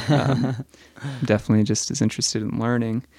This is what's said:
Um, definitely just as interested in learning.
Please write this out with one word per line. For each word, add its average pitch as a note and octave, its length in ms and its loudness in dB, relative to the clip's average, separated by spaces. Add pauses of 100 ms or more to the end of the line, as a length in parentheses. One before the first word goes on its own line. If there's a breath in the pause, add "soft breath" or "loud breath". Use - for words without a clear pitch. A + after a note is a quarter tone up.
Um, C3+ 560 2 (600 loud breath)
definitely G#2+ 380 4
just - 280 -2
as - 100 -2
interested A2 400 -2
in A2 180 -4
learning. A#2 440 0 (160 soft breath)